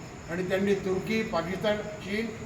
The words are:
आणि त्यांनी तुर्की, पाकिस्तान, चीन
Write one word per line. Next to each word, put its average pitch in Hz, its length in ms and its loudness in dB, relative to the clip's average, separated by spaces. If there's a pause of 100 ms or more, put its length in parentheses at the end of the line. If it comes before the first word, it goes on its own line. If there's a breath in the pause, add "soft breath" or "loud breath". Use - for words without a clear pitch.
(340 loud breath)
आणि 180 160 0
त्यांनी 196 240 4
तुर्की, 196 480 2
पाकिस्तान, 185 560 0
चीन 208 500 -4 (180)